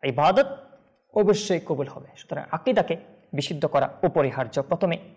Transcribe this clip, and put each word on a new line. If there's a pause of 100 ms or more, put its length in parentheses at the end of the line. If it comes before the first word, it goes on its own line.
ইবাদত (640)
অবশ্যই
কবুল
হবে।
সুতরাং
আকীদাকে (380)
বিশুদ্ধ
করা (160)
অপরিহার্য
প্রথমে (200)